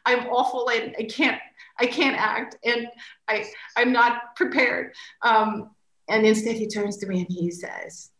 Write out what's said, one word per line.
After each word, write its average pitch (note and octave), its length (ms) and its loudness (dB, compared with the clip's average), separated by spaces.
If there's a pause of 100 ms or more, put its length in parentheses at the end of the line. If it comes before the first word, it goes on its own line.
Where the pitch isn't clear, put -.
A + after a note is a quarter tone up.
I'm B3 220 2
awful B3 420 0
and A3+ 280 -2
I A3+ 60 -4
can't, - 360 0 (400)
I B3 60 4
can't C4+ 300 0
act, G#3+ 480 -2
and A#3 240 -2 (400)
I, G#3+ 160 -2 (320)
I'm B3 160 4
not - 440 2
prepared. - 580 0 (280)
Um, G#3+ 480 2 (380)
and G#3+ 160 4
instead A3 320 4
he A3 120 -4
turns G#3 300 -4
to G3 80 -8
me F#3 140 -2
and F3 80 -4
he F3 220 -2
says - 680 -12